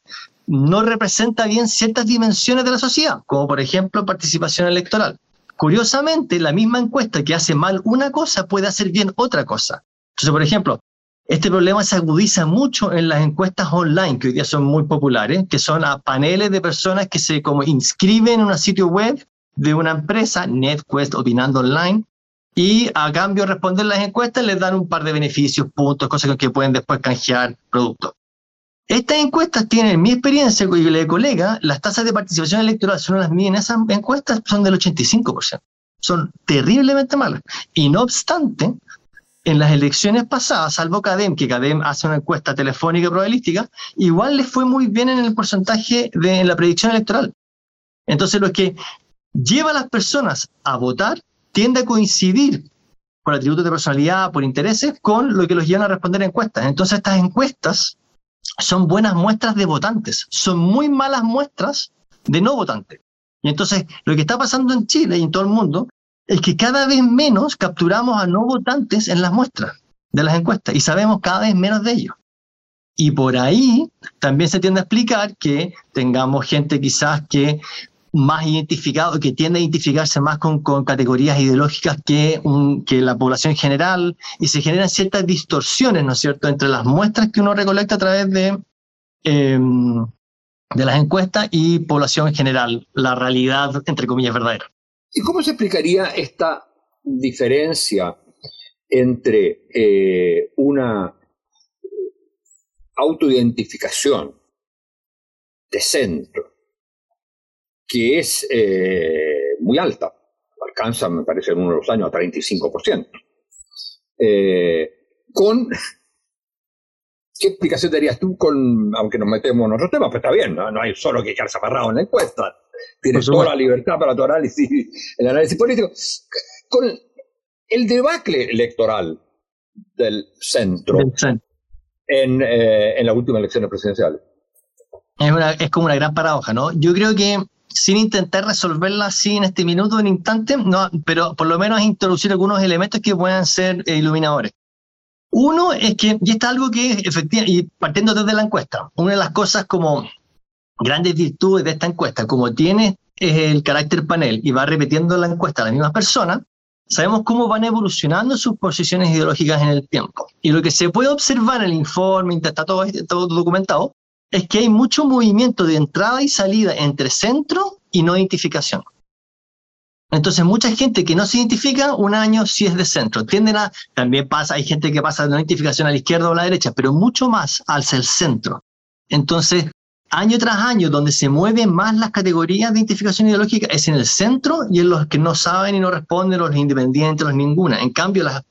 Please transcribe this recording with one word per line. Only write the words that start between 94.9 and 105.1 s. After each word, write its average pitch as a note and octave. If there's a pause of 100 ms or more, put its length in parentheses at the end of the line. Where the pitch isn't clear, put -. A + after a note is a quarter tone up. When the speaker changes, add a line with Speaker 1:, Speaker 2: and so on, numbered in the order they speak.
Speaker 2:
¿Y -
cómo D#4+
se D#4
explicaría F#3
esta D#3 (400)
diferencia C3 (720)
entre, B2
eh, F#2+
una B2 (1800)
autoidentificación B2+ (1400)